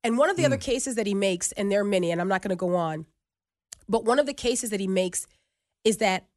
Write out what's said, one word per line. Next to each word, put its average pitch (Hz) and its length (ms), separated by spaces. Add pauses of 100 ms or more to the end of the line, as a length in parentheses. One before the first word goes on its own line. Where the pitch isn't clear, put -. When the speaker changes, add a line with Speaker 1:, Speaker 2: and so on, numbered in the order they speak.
Speaker 1:
And 233 140
one 302 120
of 359 60
the 339 80
other 269 140
Speaker 2:
Mm. - 40
Speaker 1:
cases 254 340
that 220 100
he 202 80
makes, 196 380
and 202 200
there 202 80
are 202 40
many, 185 280
and 170 80
I'm 180 80
not 190 140
gonna 190 140
go 180 200
on, 160 300 (800)
but 214 160
one 240 140
of 294 80
the 277 80
cases 247 360
that 202 100
he 190 80
makes 185 380 (580)
is 220 140
that 190 280 (100)